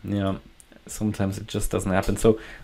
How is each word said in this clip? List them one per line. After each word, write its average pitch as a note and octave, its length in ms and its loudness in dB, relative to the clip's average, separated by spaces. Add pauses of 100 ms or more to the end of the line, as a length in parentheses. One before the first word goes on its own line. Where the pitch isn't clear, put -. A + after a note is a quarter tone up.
You G2+ 160 -2
know, F#2+ 200 -2 (460)
sometimes G2+ 540 -2
it G#2 80 -10
just - 240 -2
doesn't F#2+ 200 0
happen. G2 240 2
So A2 220 6 (260)